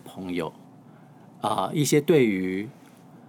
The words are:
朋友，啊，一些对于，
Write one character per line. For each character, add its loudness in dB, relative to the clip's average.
朋 -12
友， -4
啊， -2
一 0
些 2
对 4
于， -2